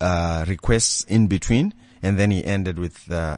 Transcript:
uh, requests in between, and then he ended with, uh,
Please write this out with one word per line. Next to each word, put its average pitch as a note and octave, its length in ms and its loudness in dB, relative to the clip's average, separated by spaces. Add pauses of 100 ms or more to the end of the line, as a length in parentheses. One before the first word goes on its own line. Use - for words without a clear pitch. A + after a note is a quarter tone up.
uh, E2+ 440 0
requests A2+ 600 0
in A2 220 4
between, A#2 460 0 (300)
and G2 160 0
then G#2 100 2
he G2 140 0
ended F#2 340 -2
with, F2 320 -8
uh, E2 280 -4